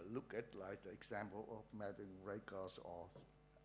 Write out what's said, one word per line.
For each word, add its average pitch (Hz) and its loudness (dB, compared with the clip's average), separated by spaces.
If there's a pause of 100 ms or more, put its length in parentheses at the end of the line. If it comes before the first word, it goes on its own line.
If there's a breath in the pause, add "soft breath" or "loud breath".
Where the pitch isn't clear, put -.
(120)
look 131 2
at 117 4 (120)
like 98 0
the 95 -4
example 101 2
of 110 -4
medical 101 2 (180)
records 98 2
or 85 -2 (600)